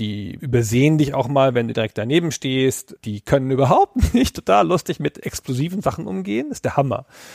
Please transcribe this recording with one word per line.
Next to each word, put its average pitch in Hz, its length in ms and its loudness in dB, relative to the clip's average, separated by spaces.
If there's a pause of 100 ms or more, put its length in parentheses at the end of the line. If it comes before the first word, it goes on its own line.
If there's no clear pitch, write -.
die 104 360 -6
übersehen 123 600 2
dich 139 160 0
auch 127 140 0
mal, 135 280 4
wenn 117 120 0
du 117 60 -6
direkt 110 240 -4
daneben 143 340 0
stehst. 131 720 -2
Die 104 160 -6
können 135 320 0
überhaupt 170 600 2
<laughs> - 0 -
nicht 247 240 2
total 202 280 4
lustig 165 360 -2
mit - 240 -4
explosiven 151 560 -4
Sachen - 260 -4
umgehen. 202 400 -4
Das 277 120 -10
ist - 40 -20
der - 140 -4
Hammer. 131 280 0 (300)